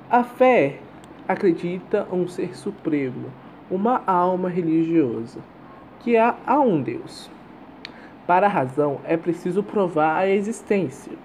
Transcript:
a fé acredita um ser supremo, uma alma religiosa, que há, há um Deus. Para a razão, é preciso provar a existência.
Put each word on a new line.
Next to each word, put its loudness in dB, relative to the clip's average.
a 4
fé 4
acredita 0
um 0
ser -8
supremo, -4
uma 0
alma 2
religiosa, 0
que 2
há, 4
há 2
um 4
Deus. -10
Para 4
a 4
razão, 0
é 0
preciso -2
provar 0
a 2
existência. -2